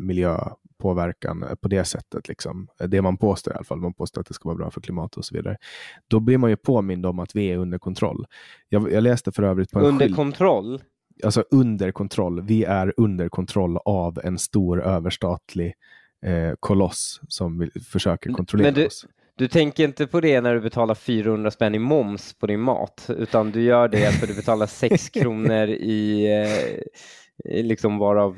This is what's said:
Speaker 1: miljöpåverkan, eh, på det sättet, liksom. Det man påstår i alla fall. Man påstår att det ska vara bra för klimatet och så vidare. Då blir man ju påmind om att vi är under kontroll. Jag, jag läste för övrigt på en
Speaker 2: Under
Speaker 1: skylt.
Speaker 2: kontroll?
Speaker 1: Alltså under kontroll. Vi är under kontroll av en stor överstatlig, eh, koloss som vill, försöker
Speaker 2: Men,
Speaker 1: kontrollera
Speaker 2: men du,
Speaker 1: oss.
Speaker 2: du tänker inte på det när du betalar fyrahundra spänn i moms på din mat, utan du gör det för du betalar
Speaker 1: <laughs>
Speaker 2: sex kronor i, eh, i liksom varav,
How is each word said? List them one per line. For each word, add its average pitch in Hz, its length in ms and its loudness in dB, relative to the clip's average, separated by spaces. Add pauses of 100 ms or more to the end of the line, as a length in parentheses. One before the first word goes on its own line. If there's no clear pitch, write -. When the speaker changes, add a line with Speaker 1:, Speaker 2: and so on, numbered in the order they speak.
Speaker 1:
miljöpåverkan, 87 1400 -4
eh, 65 120 -8
på - 140 -6
det 95 160 2
sättet, - 440 -8
liksom. - 400 -10 (200)
Det 98 140 2
man 92 140 2
påstår 98 360 0
i - 40 -8
alla 85 80 -10
fall. - 160 -6
Man 87 140 -6
påstår - 260 -8
att 87 60 -8
det - 80 -16
ska - 140 -10
vara 85 80 -4
bra 80 140 -6
för - 100 -12
klimatet - 360 -10
och - 80 -10
så - 120 -14
vidare. 101 200 -6 (520)
Då 110 120 4
blir 123 180 4
man 120 120 4
ju 104 60 2
påmind 95 500 0
om 90 120 -2
att 90 180 -6
vi 101 100 0
är 90 120 0
under 90 200 -4
kontroll. - 480 -4 (420)
Jag, 104 240 2
jag 107 100 4
läste 117 300 2
för 104 100 -2
övrigt 95 300 0
på - 60 0
en 147 60 6
Speaker 2:
Under 139 220 4
Speaker 1:
skylt. 95 100 0
Speaker 2:
kontroll? 139 640 0 (440)
Speaker 1:
Alltså 107 260 2
under 110 420 4
kontroll. 90 500 -4
Vi 110 220 2
är 95 320 0
under 92 320 2
kontroll 90 560 -2
av 85 400 0
en 90 140 -2
stor 90 440 0
överstatlig, 90 920 -2 (520)
eh, 82 340 0
koloss - 680 0
som 85 300 -6
vill, 85 120 -4 (220)
försöker 92 380 -2
Speaker 2:
Men, 127 60 -4
Speaker 1:
kontrollera 101 300 2
Speaker 2:
men 143 80 4
du, 147 120 2
Speaker 1:
oss. - 200 -10 (280)
Speaker 2:
du 127 140 -2
tänker 156 360 2
inte 147 220 -2
på 170 140 0
det 147 200 4
när 120 140 2
du 120 60 0
betalar 110 340 0
fyrahundra 107 560 0
spänn 107 240 0
i 107 40 0
moms 113 600 -2
på - 80 -4
din 104 140 -2
mat, - 480 -2
utan 110 420 0
du 113 120 -2
gör 120 260 6
det 104 320 2
för 120 60 -2
du 104 80 -4
betalar 107 320 0
Speaker 1:
<laughs> - 0 -
Speaker 2:
sex - 440 0
kronor 110 580 0
i, 107 580 0 (160)
eh, 78 360 -2 (800)
i 113 40 0
liksom 107 360 0
varav, 101 400 2